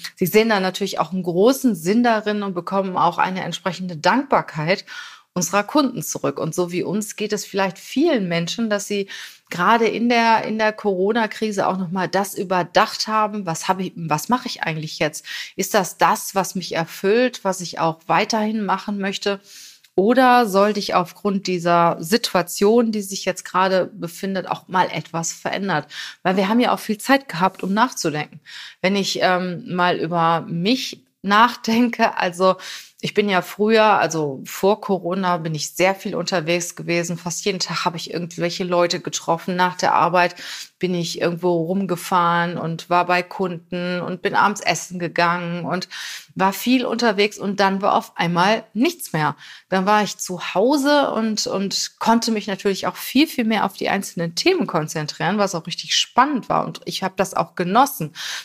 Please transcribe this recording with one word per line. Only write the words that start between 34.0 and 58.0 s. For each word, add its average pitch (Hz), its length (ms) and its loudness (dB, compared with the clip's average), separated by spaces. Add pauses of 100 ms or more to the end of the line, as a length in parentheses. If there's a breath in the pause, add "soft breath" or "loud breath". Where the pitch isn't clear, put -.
vor 208 360 0
Corona, 180 560 -2
bin 160 180 -4
ich - 160 -6
sehr 190 240 2
viel 190 200 -8
unterwegs 170 600 -2
gewesen. 170 420 -4
Fast - 280 -8
jeden 185 140 -2
Tag - 260 -4
habe 175 100 -2
ich - 180 -10
irgendwelche 170 520 -4
Leute 175 340 0
getroffen. 165 560 -4
Nach 180 220 0
der - 160 2
Arbeit 175 420 2 (440 loud breath)
bin 185 140 -2
ich 170 280 -4
irgendwo 170 420 0
rumgefahren 175 920 0
und 160 320 -6
war 175 160 4
bei 180 180 2
Kunden 180 800 -6
und 180 200 -8
bin 202 140 -2
abends 208 240 2
essen - 400 -4
gegangen 170 640 -2
und 175 240 -6 (480 loud breath)
war 190 160 2
viel 247 340 2
unterwegs. 214 520 0
Und 196 240 -2
dann 190 200 2
war 202 120 2
auf - 240 -2
einmal 180 560 2
nichts 302 400 -2
mehr. 151 240 0 (320 loud breath)
Dann 185 160 2
war 214 180 4
ich 170 140 -6
zu - 360 -8
Hause 277 580 4
und, 220 360 -2
und - 520 -4
konnte 233 320 2
mich 208 160 -2
natürlich 196 380 -2
auch 185 120 -4
viel, 302 300 2
viel 254 180 -2
mehr 220 180 2
auf 196 140 -2
die - 100 -4
einzelnen 170 480 -4
Themen 339 320 0
konzentrieren, 156 720 -2
was 196 180 2
auch 165 120 -6
richtig - 280 -6
spannend 262 540 2
war. 160 160 2
Und 165 180 -10
ich - 180 -8
habe 185 140 -4
das - 180 -2
auch - 220 -2
genossen. 185 560 0 (340 loud breath)